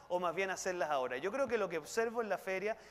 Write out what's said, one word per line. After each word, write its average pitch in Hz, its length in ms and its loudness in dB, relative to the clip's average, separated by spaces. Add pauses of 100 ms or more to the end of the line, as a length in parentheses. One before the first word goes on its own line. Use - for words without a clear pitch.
o 180 120 2
más 170 160 0
bien 190 160 2
hacerlas 175 400 0
ahora? 127 260 2
Yo 170 140 -2
creo 269 160 2
que 233 100 2
lo 202 100 2
que 170 120 -2
observo 226 420 0
en 220 80 -4
la 180 80 2
feria 190 400 -2 (140)